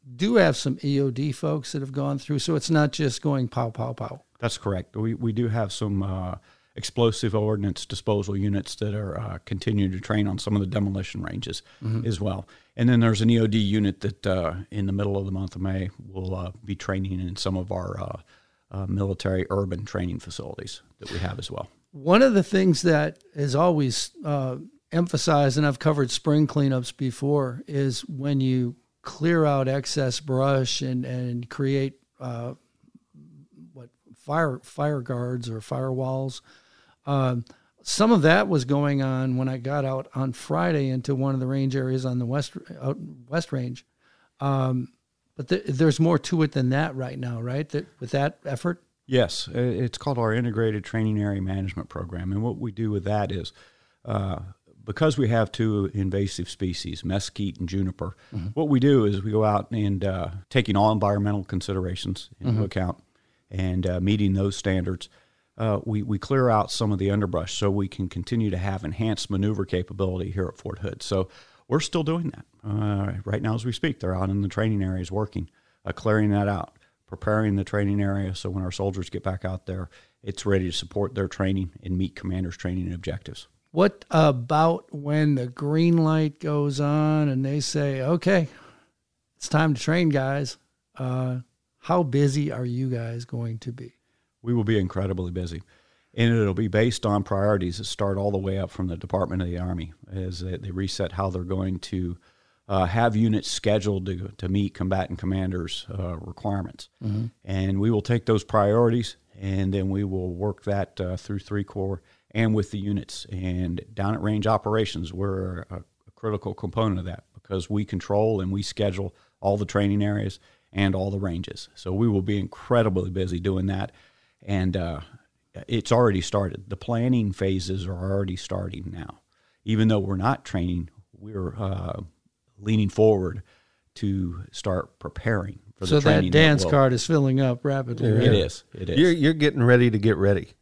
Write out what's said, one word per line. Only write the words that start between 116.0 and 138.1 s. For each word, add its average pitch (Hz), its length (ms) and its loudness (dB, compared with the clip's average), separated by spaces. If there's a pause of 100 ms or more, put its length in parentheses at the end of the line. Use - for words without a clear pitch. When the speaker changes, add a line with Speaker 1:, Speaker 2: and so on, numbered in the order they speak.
Speaker 2:
critical 104 380 -6
component 101 460 -2
of 87 60 -8
that 87 180 -10 (100)
because - 360 -6
we 104 140 0
control 101 580 0
and 92 100 -2
we 98 100 0
schedule 98 540 -2 (260)
all 98 160 2
the 101 80 -2
training 101 380 2
areas 104 360 -2 (320)
and 98 220 2
all 95 180 0
the 98 80 -4
ranges. 90 560 -6
So 92 180 -6
we 113 140 4
will 101 140 4
be 101 180 0
incredibly 95 680 0
busy 92 300 -2
doing 92 280 0
that. 95 240 -4 (500)
And, 92 360 0
uh, 85 220 -4 (720)
it's 113 240 0
already 113 260 6
started. 95 480 -2
The 101 80 -8
planning 117 560 0
phases 95 560 -2
are 92 80 -6
already 95 400 -2
starting 92 580 -8
now. - 280 -14 (420)
Even 110 240 4
though 107 120 4
we're 95 180 -2
not 113 260 0
training, 87 460 -2 (280)
we're, 101 380 -8
uh, 90 460 -4 (580)
leaning 107 300 2
forward 95 520 4 (540)
to 92 560 -2
start - 480 -4
preparing 101 600 -4 (160)
for 95 100 -8
the - 20 -2
Speaker 1:
So 147 140 4
that - 0 -
Speaker 2:
training 92 300 4
that 147 60 6
Speaker 1:
dance 156 280 8
Speaker 2:
will - 60 2
Speaker 1:
card 135 220 6
is 117 140 -2
filling 139 320 4
up 127 240 0
rapidly, 131 460 -2
Speaker 3:
Yeah. 110 60 6